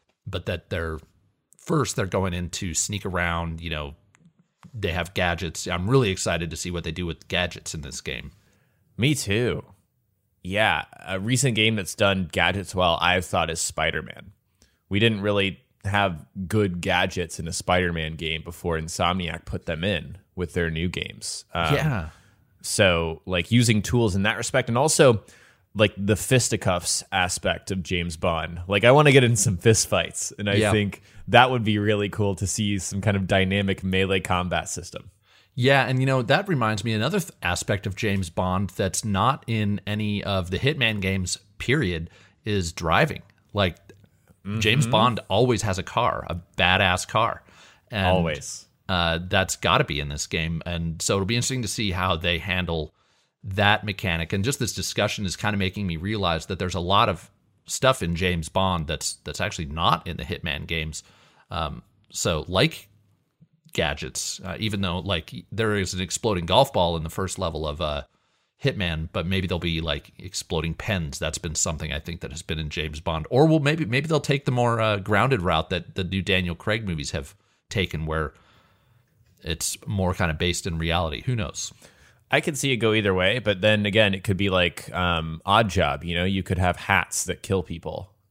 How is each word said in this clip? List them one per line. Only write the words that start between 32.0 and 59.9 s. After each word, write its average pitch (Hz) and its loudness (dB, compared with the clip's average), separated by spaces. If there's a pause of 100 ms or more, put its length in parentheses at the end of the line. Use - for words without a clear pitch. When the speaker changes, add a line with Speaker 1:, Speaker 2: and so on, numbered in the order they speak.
Speaker 2:
cool 101 -2
to 92 -4
see 101 -2
some 98 -6
kind 98 2
of 95 -2
dynamic 98 0
melee 95 0
combat 90 -2
system. - -12 (460)
Speaker 1:
Yeah, 131 4
and, 127 0
you 131 2
know, 131 2
that 139 2
reminds 110 0
me, 117 -2
another 139 0
th-, - -4 (120)
aspect 95 -2
of 95 -6
James 98 -2
Bond 92 -2
that's 98 -2
not 107 0
in 107 0
any 104 -2
of 92 -2
the 92 0
Hitman 120 0
games, 95 -2 (220)
period, 90 0 (340)
is 98 -2
driving. 85 2 (320)
Like, 98 0 (840)
James 113 4
Speaker 2:
Mm-hmm. 117 -2
Speaker 1:
Bond 113 4 (100)
always 117 4
has 95 -2
a 92 -4
car, - -2
a 87 -4 (200)
badass 92 4
car. - -2 (480)
And, 95 0
Speaker 2:
Always. 82 0 (240)
Speaker 1:
uh, 85 0 (100)
that's 95 2
gotta 107 2
be 71 -4
in 71 -6
this 73 -6
game. 82 -2
And 82 -4
so 107 0
it'll 95 2
be 113 0
interesting 127 -2
to 104 -4
see 107 -2
how 90 0
they 87 0
handle 85 -4 (500)
that 104 2
mechanic. 85 -2
And 95 0
just 127 -2
this 110 -2
discussion 104 -2
is 82 -4
kinda 104 -2
making 98 -2
me 82 -4
realize 90 -2
that 90 -4
there's 92 -4
a 92 -2
lot 98 4
of 87 -4 (380)
stuff - 2
in 85 0
James 85 0
Bond 90 0
that's, - -6
that's - -8
actually 87 -4
not 85 0